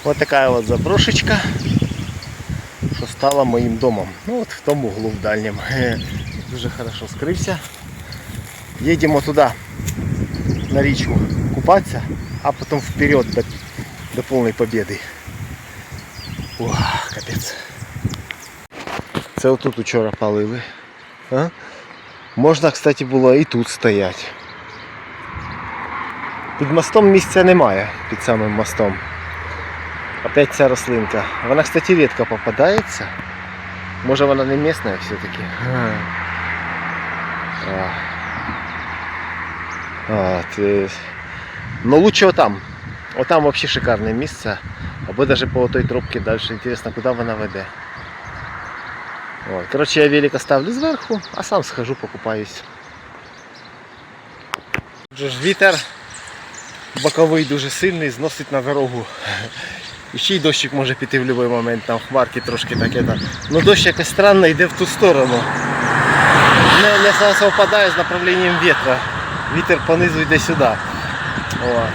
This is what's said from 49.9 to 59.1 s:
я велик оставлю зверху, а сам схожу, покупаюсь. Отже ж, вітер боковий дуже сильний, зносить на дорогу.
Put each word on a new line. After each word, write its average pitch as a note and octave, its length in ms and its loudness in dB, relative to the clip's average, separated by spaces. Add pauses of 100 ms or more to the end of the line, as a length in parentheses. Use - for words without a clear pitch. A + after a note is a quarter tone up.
я D3 80 6
велик C#3+ 240 2
оставлю C#3+ 380 0
зверху, C4 500 -4 (140)
а F#3+ 80 -8
сам F#3+ 200 -2
схожу, B2 320 -6
покупаюсь. G#2+ 680 -8 (2500)
Отже C#3 180 -6
ж, B2+ 140 -8
вітер F#3+ 320 6 (1300)
боковий D#3 420 4
дуже C#3 240 -2
сильний, E3 400 0
зносить C#3 420 -6
на C#3 100 0
дорогу. B2+ 440 -2 (1080)